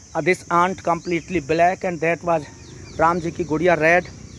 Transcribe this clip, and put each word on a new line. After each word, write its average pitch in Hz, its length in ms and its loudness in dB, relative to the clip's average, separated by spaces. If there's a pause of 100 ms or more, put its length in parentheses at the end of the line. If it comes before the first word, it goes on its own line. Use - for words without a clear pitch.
(140)
Uh, 160 60 -2
this 175 280 0
ant 180 360 0
completely 170 560 -4
black 170 420 0
and 180 180 -4
that 160 220 -2
was 165 220 -2 (520)
Ram 170 240 2
Ji 165 120 -6
ki 175 120 -6
Gudiya 160 360 2
red. 170 260 4 (320)